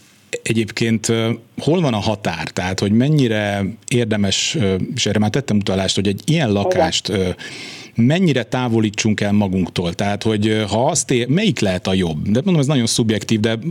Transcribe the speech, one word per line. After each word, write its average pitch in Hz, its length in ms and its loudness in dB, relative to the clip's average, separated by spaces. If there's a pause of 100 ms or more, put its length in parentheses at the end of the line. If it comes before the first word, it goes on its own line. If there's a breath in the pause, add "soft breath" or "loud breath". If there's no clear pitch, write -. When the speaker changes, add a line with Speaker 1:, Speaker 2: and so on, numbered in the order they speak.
(440)
Speaker 1:
Egyébként, 113 680 -2
ö, 113 200 0 (320)
hol 170 200 2
van 139 120 0
a 107 60 -2
határ? 95 480 -4
Tehát, 92 320 -4
hogy 101 120 0
mennyire 110 720 2 (260)
érdemes, 107 720 -2
ö, 98 160 2 (200)
és 117 100 -2
erre 104 140 0
már 107 100 2
tettem 127 280 0
utalást, 95 380 0
hogy 98 120 0
egy 101 180 -2
ilyen 147 240 2
Speaker 2:
Igen. 101 120 2
Speaker 1:
lakást, 170 480 0
ö, 92 200 0 (680 loud breath)
mennyire 139 480 4
távolítsunk 113 800 0
el 104 100 0
magunktól? 92 600 0
Tehát, 101 300 -2
hogy, 110 240 2
ö, 110 220 2
ha 110 160 0
azt 156 260 -2
ér-, 120 160 2
melyik 165 320 2
lehet 92 280 0
a 95 60 2
jobb? 82 340 0
De 104 160 2
mondom, 185 180 2
ez 131 60 2
nagyon 131 180 2
szubjektív, 110 540 0
de 113 160 2 (160)